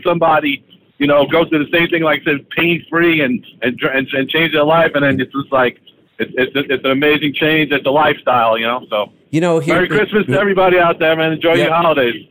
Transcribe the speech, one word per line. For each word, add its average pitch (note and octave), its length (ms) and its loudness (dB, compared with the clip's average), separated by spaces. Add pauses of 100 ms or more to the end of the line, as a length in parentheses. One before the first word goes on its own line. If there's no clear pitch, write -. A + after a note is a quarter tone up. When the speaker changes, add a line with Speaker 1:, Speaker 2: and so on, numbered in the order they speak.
Speaker 1:
somebody, D#3+ 600 0 (360)
you C#3+ 80 0
know, C#3+ 180 4
go E3 240 2
through D3+ 160 0
the - 100 -12
same E3+ 140 0
thing, E3 140 -2
like D3 180 0
I D3+ 120 -2
said, C3+ 180 -8
pain-free E3 680 0
and, B2+ 220 -2 (200)
and, A#2+ 180 -4
and, C3+ 280 -2
and C3+ 200 -4
change D#3+ 240 -2
their D3+ 120 2
life. D#3+ 280 4
And C#3+ 100 0
then C3+ 160 2
it's B2+ 140 -6
just C#3 180 -8
like, B2+ 280 0 (400)
it's, - 180 -6
it's, B2+ 140 0 (180)
it's C3+ 160 -4
an C3+ 60 0
amazing D3 420 0
change. D3+ 380 0
It's C#3 160 -2
a - 20 0
lifestyle, C3 640 2
you A2+ 120 -2
know, A#2+ 240 -4
so. G#2 200 -4 (200)
Speaker 2:
You D3+ 100 0
know, E3+ 180 2
here, D#3 160 -2
Speaker 1:
Merry F3+ 120 0
Christmas G3 380 0
to B2+ 80 -2
Speaker 2:
here - 80 2
Speaker 1:
everybody F#3 360 2
out E3+ 220 2
there, D#3+ 160 2
man. D#3+ 160 -2
Enjoy D#3+ 220 0
Speaker 2:
Yeah. E3 100 2
Speaker 1:
your D#3 100 0
holidays. C#3+ 580 0